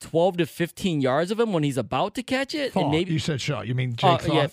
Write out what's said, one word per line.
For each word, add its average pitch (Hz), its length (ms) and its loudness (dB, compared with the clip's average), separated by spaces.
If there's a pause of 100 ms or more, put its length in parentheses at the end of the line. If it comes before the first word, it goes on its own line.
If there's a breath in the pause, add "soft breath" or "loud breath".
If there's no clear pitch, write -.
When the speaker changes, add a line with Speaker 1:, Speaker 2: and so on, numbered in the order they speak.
Speaker 1:
twelve 175 380 0
to 170 80 0
fifteen 170 540 -2
yards 139 320 2
of 208 80 -2
him 226 120 2
when 165 120 2
he's 139 120 0
about 135 380 -2
to 262 80 -6
catch 269 320 -4
it. 294 180 -4
Speaker 2:
Thaw. 190 100 0
Speaker 1:
And 147 80 0
maybe 170 220 0
Speaker 2:
You 156 60 0
said 147 220 -4
Shaw. 131 220 -4
You 113 120 -4
mean 127 280 -2
Speaker 1:
Oh, 175 160 6
Speaker 2:
Jake 170 140 -2
Speaker 1:
yeah, 151 140 4
Speaker 2:
Thaw? - 60 -6